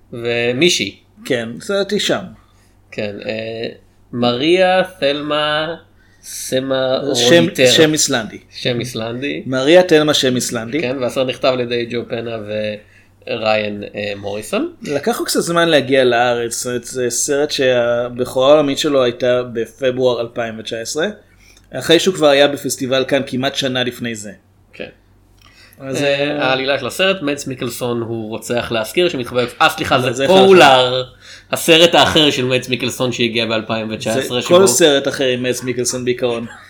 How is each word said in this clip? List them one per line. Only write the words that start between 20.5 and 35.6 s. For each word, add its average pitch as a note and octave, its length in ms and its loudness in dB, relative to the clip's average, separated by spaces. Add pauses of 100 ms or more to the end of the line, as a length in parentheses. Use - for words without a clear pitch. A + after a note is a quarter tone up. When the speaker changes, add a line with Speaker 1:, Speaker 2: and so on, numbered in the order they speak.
Speaker 2:
ותשע A2+ 220 -8
עשרה, D3 260 -4 (640)
אחרי D#3+ 260 2
שהוא F#3 160 0
כבר D#3 140 2
היה C#3 200 6
בפסטיבל C3 600 -2
כאן C#3 180 0
כמעט C3+ 280 -4
שנה B2+ 300 -2
לפני A#2+ 300 -8
זה. G#2 160 -14 (420)
Speaker 1:
כן. - 160 -14 (920)
Speaker 2:
אז, C3+ 220 -6
Speaker 1:
אה, C#3+ 60 0 (300)
Speaker 2:
אה, C#3 80 0
Speaker 1:
העלילה C3 320 0
של B2 80 -6
הסרט, F#3 360 0
מדס C#3+ 240 -4
מיקלסון B2 560 -4
הוא A2+ 260 -6
רוצח A#2+ 440 -4
להזכיר A#2 360 0
שמתחבא, B2 320 -4 (220)
אה, D#3+ 60 6
סליחה, D3+ 320 0
Speaker 2:
זה B2 120 -2
Speaker 1:
זה C3 140 -2
Speaker 2:
אחד F3+ 80 6
Speaker 1:
פולר, C3+ 720 8 (480)
הסרט E3 420 4
האחר D3 360 4
של B2+ 140 -2
מדס B2+ 240 -2
מיקלסון B2+ 440 -4
שהגיע A#2 340 -2
באלפיים A2 440 -4
ותשע A2 240 -6
עשרה, B2 260 -2
Speaker 2:
זה - 60 -6
Speaker 1:
שבו F3 100 6
Speaker 2:
כל F#3+ 100 8
סרט C#3+ 420 4
אחר C3+ 160 -4
עם B2 180 0
מדס B2 220 -2